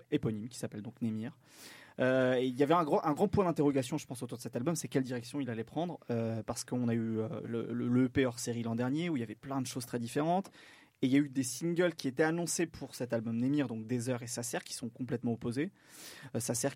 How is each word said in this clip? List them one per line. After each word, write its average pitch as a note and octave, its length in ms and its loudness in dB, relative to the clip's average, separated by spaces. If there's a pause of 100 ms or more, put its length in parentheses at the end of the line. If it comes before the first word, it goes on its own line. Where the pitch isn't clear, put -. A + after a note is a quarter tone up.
(100)
éponyme A2 380 -2
qui - 100 -14
s'appelle A2 220 -8
donc A2+ 220 -12
Némir. A2 340 -4 (600)
Euh, C3 380 4
et B2+ 100 2
il B2+ 100 -2
y C#3 60 2
avait C#3 100 6
un F3 120 6
gros, D#3+ 200 2
un D#3 80 2
grand E3+ 160 4
point G3+ 160 4
d'interrogation, D3 540 2
je - 80 -8
pense, - 160 -10
autour B2 160 -8
de - 40 -14
cet - 140 -8
album, C#3 180 0
c'est D3+ 140 -4
quelle C3+ 140 2
direction B2 380 -6
il B2+ 100 -2
allait A2+ 140 -4
prendre, D#3 360 -4 (100)
euh, A2+ 340 0
parce - 200 -6
qu'on B2 240 -2
a A#2 60 2
eu, A2+ 240 0
euh, A2 100 -2 (160)
le, A#2 300 -4
le, A#2+ 140 -2
le B2 180 6
E - 20 -4
P C3 160 4
hors B2 140 0
série A#2 240 -4
l'an A#2 120 0
dernier C#3 360 0
où D#3 80 0
il - 20 0
y - 20 -2
avait G#2+ 120 -6
plein C3+ 260 -4
de B2+ 60 -2
choses B2 180 -6
très B2 140 -4
différentes. D3+ 520 0 (520)
Et C3+ 40 6
il B2+ 80 4
y - 20 8
a - 20 8
eu C#3+ 120 4
des C3+ 140 0
singles E3+ 500 2
qui D3+ 140 -4
étaient B2+ 140 2
annoncés E3 440 2
pour - 280 -12
cet A#2+ 200 -2
album A2+ 240 0
Némir, C3+ 300 2
donc A2+ 180 -6
Desert A#2+ 360 0
et A#2 40 -8
Sacer, A#2+ 360 -4
qui - 120 -12
sont A#2 160 -6
complètement A#2+ 420 -2
opposés. B2 380 -2 (640)
Euh, B2 60 0
Sacer A#2+ 360 0